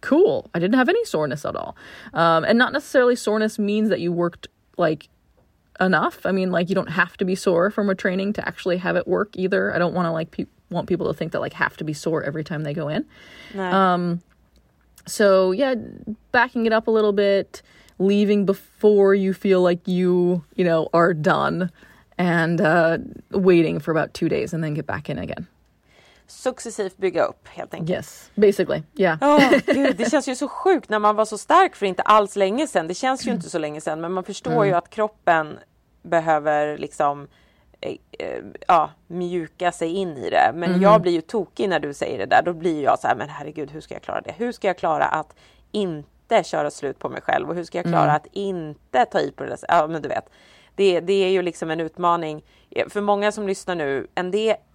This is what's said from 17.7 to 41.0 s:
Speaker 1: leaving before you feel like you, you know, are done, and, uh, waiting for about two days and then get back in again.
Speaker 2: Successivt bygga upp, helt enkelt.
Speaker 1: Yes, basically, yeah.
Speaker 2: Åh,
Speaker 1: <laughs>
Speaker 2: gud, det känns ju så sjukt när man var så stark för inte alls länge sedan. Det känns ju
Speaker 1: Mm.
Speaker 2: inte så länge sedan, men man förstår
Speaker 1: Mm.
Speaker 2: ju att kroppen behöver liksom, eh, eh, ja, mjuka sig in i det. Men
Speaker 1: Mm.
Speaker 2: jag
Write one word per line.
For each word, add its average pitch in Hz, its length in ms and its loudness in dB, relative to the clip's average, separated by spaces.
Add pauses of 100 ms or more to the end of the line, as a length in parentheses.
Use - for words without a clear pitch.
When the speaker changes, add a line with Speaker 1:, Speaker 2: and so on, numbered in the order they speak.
Speaker 1:
leaving 202 480 2
before 196 680 4
you 190 200 0
feel 190 260 2
like 175 260 2
you, 180 560 2 (120)
you 185 100 0
know, 165 300 2
are 165 180 4
done, 165 580 0 (480)
and, 170 420 0
uh, 165 380 4 (340)
waiting 170 480 4
for 170 100 -6
about 156 240 -2
two 170 140 -2
days 151 260 -2
and 160 100 -4
then 151 100 -4
get 151 120 -6
back - 240 -8
in - 80 -6
again. 175 280 -10 (800)
Speaker 2:
Successivt 226 680 -8
bygga 175 280 0
upp, - 240 -8
helt - 260 -12
enkelt. 165 160 -6
Speaker 1:
Yes, - 440 -8
basically, 196 480 4 (120)
yeah. 170 260 2
Speaker 2:
Åh, 277 300 6 (160)
Speaker 1:
<laughs> - 0 -
Speaker 2:
gud, 269 300 2
det 233 140 -2
känns 285 180 0
ju 254 60 -4
så 262 140 -6
sjukt - 420 0
när 214 80 0
man 208 180 2
var 220 80 2
så 208 140 -8
stark - 380 4
för 202 100 -4
inte 185 160 -2
alls 208 340 4
länge 202 300 0
sedan. 160 220 -2
Det 180 60 -6
känns 262 320 -2
ju - 40 -4
Speaker 1:
Mm. 196 60 -2
Speaker 2:
inte 165 140 -8
så 175 80 -4
länge 151 220 -6
sedan, 156 200 -6
men 170 120 -6
man 185 120 -4
förstår 220 280 -8
Speaker 1:
Mm. 226 160 4
Speaker 2:
ju 185 60 2
att 175 160 -2
kroppen 170 680 -2 (440)
behöver 151 760 0
liksom, 143 500 -4 (520)
eh, - 160 -8 (220)
eh, - 240 -8 (260)
ja, 156 220 2 (160)
mjuka 175 680 -4
sig 165 160 -6
in 175 280 -6
i 98 140 -6
det. 78 240 4
Men 175 160 -4
Speaker 1:
Mm. 185 120 2
Speaker 2:
jag 202 200 6